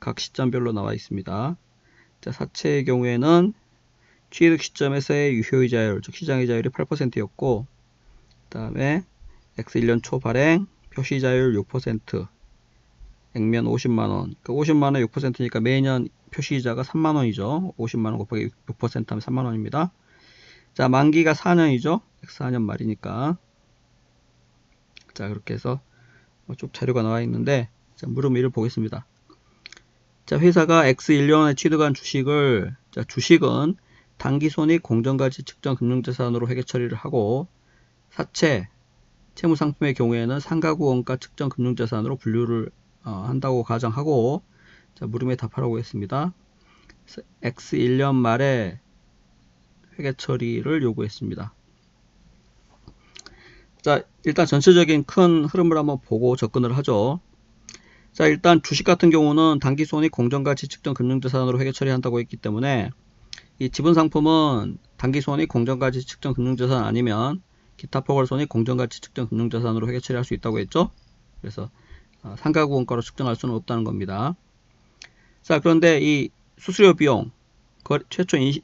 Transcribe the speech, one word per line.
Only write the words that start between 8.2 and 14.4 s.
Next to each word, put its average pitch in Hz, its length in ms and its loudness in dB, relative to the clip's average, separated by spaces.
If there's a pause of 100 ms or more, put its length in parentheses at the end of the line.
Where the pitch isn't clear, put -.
그 - 0 -
다음에 135 560 -4 (520)
X 117 200 -6
일 120 100 2
년 117 140 2
초 - 180 -6
발행, 147 480 2 (220)
표시이자율 131 640 0
육 101 140 -2
퍼센트, 110 560 -6 (1080)
액면 117 320 0
오십만 113 420 0
원. 95 140 -2 (180)